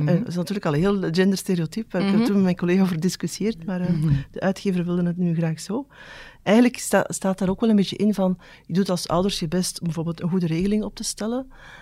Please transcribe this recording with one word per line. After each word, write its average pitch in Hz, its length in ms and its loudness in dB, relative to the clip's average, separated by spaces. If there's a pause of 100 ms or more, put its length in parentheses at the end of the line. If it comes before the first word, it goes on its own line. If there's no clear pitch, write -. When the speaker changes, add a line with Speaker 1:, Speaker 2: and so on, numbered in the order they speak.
Speaker 1:
Mhm. 147 60 0
Speaker 2:
Eh, 180 100 4
dat 233 100 -4
is 170 60 -6
natuurlijk 180 320 -4
al 156 80 0
een 147 60 2
heel 190 320 2
genderstereotype, 190 840 0
waar 196 100 0
ik 196 60 4
Speaker 1:
Mhm. 220 100 4
Speaker 2:
toen 202 100 2
met 196 100 4
mijn 180 120 2
collega 180 260 2
over 185 120 2
gediscussieerd, 175 720 -4
maar, 185 140 -4
eh, 175 100 -2
Speaker 1:
Mhm. 156 220 2 (180)
Speaker 2:
de - 100 -12
uitgever 185 440 0
wilde 175 180 0
het 175 140 -2
nu 175 180 0
graag 160 260 -2
zo. 247 260 -6 (560)
Eigenlijk 240 360 4
sta-, - 300 2
staat 190 300 -2
daar 185 100 0
ook 190 120 -2
wel 226 100 2
een 214 60 6
beetje 196 200 2
in 208 180 2
van: 185 240 0 (280)
je - 60 -10
doet 190 180 2
als 175 180 -4
ouders 185 320 0
je 175 80 -4
best 175 320 -2
om - 60 -8
bijvoorbeeld 165 360 -4
een 180 80 -2
goede 180 160 0
regeling 196 380 0
op 208 100 -10
te 220 100 -10
stellen. 247 460 -6 (320)